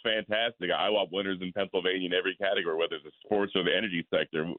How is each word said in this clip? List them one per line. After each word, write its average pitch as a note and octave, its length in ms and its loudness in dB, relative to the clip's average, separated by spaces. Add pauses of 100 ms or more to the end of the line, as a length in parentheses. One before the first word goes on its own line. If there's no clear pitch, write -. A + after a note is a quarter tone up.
fantastic. A2 720 0
I E2+ 140 2
want G2 220 2
winners F#2+ 300 -2
in F#2 120 -4
Pennsylvania F#2 540 0
in F2 60 0
every F#2 220 2
category, F#2+ 400 0
whether E2 200 0
it's D2 100 -12
the D#2 60 -16 (120)
sports G2+ 320 0
or F#2+ 80 2
the E2 120 4
energy F#2 380 0
sector. D#2+ 460 0